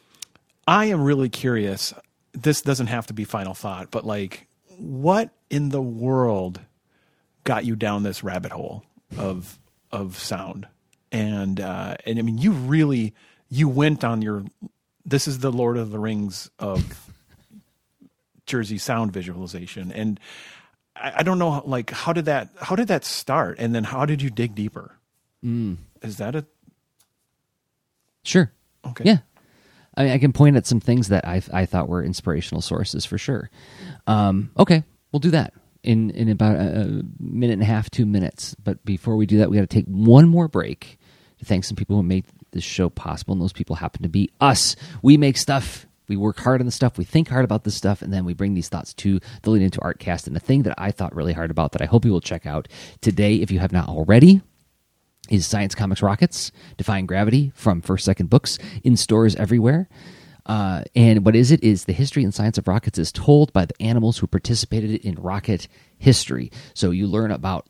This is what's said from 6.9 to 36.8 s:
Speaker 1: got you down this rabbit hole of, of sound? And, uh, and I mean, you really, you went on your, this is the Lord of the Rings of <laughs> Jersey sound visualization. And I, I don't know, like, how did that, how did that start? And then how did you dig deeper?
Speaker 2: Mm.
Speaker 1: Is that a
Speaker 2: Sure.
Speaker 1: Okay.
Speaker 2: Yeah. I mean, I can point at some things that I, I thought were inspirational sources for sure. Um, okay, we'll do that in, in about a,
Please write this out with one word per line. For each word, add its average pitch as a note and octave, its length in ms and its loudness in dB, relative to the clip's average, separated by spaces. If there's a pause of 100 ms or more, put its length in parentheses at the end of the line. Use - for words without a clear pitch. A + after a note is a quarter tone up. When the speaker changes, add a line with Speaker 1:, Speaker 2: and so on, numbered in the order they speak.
Speaker 1:
got A#2 180 -2
you A2+ 140 -4
down G#2 260 -4
this G2 180 -6
rabbit F#2 300 -8
hole - 320 -14 (340)
of, F#2 400 -10 (360)
of F#2+ 240 -10
sound? F#2+ 500 -12 (440)
And, G2+ 500 -4
uh, F#2+ 340 -10 (100)
and A2+ 140 -4
I - 20 -2
mean, A2+ 160 -2
you F3 140 2
really, C3+ 640 0 (360)
you C#3+ 180 0
went C#3+ 380 0
on A#2 160 -2
your, G#2 240 -4 (600)
this C#3 220 -2
is C3+ 120 -8
the C3 120 -4
Lord A#2+ 240 -2
of A2+ 160 -6
the G#2+ 80 -10
Rings G#2 580 -6
of - 540 -6 (640)
<laughs> - 720 -20
Jersey A2 320 -6
sound A2+ 340 -4
visualization. F2+ 800 -12
And G#2+ 280 -6 (760)
I, - 220 -10
I - 60 0
don't F#3 140 0
know, D#3+ 280 -2
like, B2+ 240 -6
how - 240 -6
did E3 120 -2
that, C#3+ 240 -2 (120)
how F3+ 160 -4
did A3+ 100 -2
that F3 160 -2
start? C3 560 -4
And A#2 160 -2
then A2+ 80 -2
how C3 220 -4
did D3 160 -2
you C#3 80 -4
dig A2+ 260 -4
deeper? - 400 -10 (480)
Speaker 2:
Mm. A#2 340 -4 (240)
Speaker 1:
Is G#2+ 160 -12
that A2 180 -8
a D3+ 100 -6 (1800)
Speaker 2:
Sure. F3 300 2 (340)
Speaker 1:
Okay. A#2 180 -12
Speaker 2:
Yeah. G#3 120 6 (800)
I C3+ 60 2
mean, C3+ 100 2
I C3+ 60 2
can C3+ 120 4
point D3 240 6
at B2 100 2
some A#2 140 2
things A#2+ 300 0
that G2 180 2
I, F2+ 140 -2 (100)
I F#2 140 0
thought F2 240 -2
were F2 140 -2
inspirational E2+ 580 -4
sources - 420 -6
for G2 140 -6
sure. A#2 320 -6 (580)
Um, G#2 500 2
okay, E3 260 4 (280)
we'll D3 80 -2
do D#3+ 120 2
that D3+ 220 0 (300)
in, A2 280 2
in A2+ 180 -2
about G#2+ 260 2
a, F2 260 -2